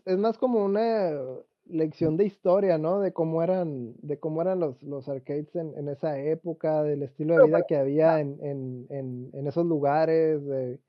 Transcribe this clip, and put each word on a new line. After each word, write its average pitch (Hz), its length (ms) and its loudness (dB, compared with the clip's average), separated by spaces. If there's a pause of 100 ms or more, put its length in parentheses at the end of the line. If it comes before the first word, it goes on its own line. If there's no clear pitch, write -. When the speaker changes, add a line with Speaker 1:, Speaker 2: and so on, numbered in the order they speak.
Speaker 1:
es 185 140 2
más 220 180 2
como 233 260 2
una 202 480 2 (540)
lección 160 540 0
de 202 80 4
historia, 190 500 2
¿no? 165 240 0
De 190 140 -2
cómo 160 280 0
eran, 165 600 -2
de 147 180 -6
cómo 160 220 -2
eran 185 180 0
los, 143 220 -4
los 143 260 -10
arcades 143 480 -6
en, 160 200 -6
en 147 120 -6
esa 143 300 -4
época, 156 640 -2
del 147 200 0
estilo 151 300 -2
de 165 60 6
Speaker 2:
Pero 156 80 8
Speaker 1:
vida 156 100 2
Speaker 2:
bueno, - 100 0
Speaker 1:
que 160 120 0
había 156 420 4
en, 143 220 -6
en, 131 480 -8
en, 127 420 -10
en 139 140 -8
esos 165 180 -2
lugares, 156 840 2
de, 135 320 -4 (100)